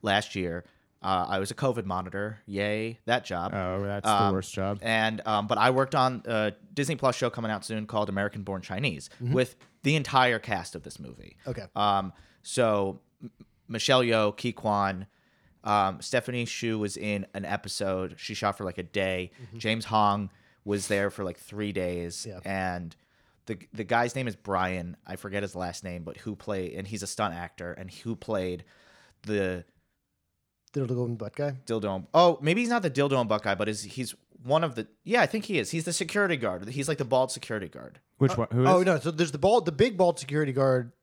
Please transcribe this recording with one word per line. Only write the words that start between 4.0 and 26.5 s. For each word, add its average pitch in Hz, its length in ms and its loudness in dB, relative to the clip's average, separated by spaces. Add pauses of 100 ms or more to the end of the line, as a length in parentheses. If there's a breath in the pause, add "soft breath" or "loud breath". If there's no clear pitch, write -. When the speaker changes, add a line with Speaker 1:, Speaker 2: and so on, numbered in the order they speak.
Speaker 2:
the 104 180 4
Speaker 1:
Um, 98 100 4
Speaker 2:
worst 95 200 -2
job. 101 280 -2
Speaker 1:
And, 110 440 0
um, 107 220 2
but 107 100 2
I 117 140 6
worked 131 240 2
on 127 300 2
a 107 280 0 (200)
Disney 135 220 -2
Plus 127 200 2
show 123 140 0
coming 113 220 -4
out 101 140 -4
soon 107 220 -4
called 107 200 0
American 98 360 -2
Born 95 180 -6
Chinese 95 480 -4 (120)
Speaker 3:
Mm-hmm. 123 120 0
Speaker 1:
with 127 220 2 (280)
the 143 140 4
entire 127 420 4
cast 92 360 -6
of 85 80 -12
this - 180 -16
movie. 60 340 -18 (100)
Speaker 3:
Okay. 117 180 -8 (120)
Speaker 1:
Um, 98 380 2 (280 soft breath)
so 104 600 2 (200)
M-, 117 100 -14 (360)
Michelle 127 340 2
Yeoh, 110 360 4
Ki 117 160 -2
Kwan, 98 540 0 (580)
um, 98 340 2
Stephanie 123 460 -2
Hsu 113 340 -2
was 104 160 -2
in 104 380 -2
an 98 100 -6
episode. 95 720 -4
She - 160 -10
shot 101 240 0
for, 107 60 -8
like, 92 140 -6
a 92 60 -6
day. 92 480 -2 (160)
Speaker 3:
Mm-hmm. 117 100 -16
Speaker 1:
James 113 280 -2
Hong 104 440 4 (340 soft breath)
was 101 240 -2
there 101 220 2
for, 98 160 -8
like, 90 120 -8
three 104 360 -6
days. 90 520 -4
Speaker 3:
Yeah. 98 200 -14
Speaker 1:
And 92 500 -4 (520)
the, 110 100 -6 (160)
the 113 100 -6
guy's 120 320 2
name 127 140 -4
is 98 80 -10
Brian. 92 580 -2 (100)
I 92 120 -10
forget 101 260 -6
his 95 100 -6
last 90 300 -8
name, 90 200 -8
but - 120 -12
who 104 220 -10
played, 95 380 -6